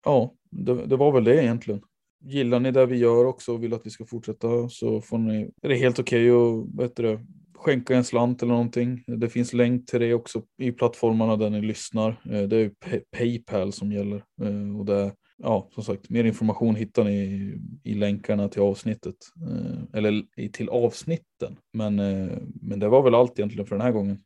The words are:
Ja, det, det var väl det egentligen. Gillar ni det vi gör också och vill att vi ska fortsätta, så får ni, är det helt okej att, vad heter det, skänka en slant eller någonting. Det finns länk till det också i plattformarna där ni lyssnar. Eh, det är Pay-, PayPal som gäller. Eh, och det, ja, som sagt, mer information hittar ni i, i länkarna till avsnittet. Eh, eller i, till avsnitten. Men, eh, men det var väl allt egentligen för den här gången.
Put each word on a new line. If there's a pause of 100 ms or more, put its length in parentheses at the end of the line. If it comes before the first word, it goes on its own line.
Ja, (180)
det,
det
var
väl
det
egentligen. (420)
Gillar
ni
det
vi
gör
också
och
vill
att
vi
ska
fortsätta,
så
får
ni, (100)
är
det
helt
okej
att,
vad
heter
det, (340)
skänka
en
slant
eller
någonting.
Det
finns
länk
till
det
också (160)
i
plattformarna
där
ni
lyssnar.
Eh,
det
är
Pay-, (140)
PayPal
som
gäller. (180)
Eh,
och
det, (240)
ja,
som
sagt,
mer
information
hittar
ni
i, (240)
i
länkarna
till
avsnittet. (340)
Eh,
eller (140)
i,
till
avsnitten. (160)
Men,
eh, (240)
men
det
var
väl
allt
egentligen
för
den
här
gången.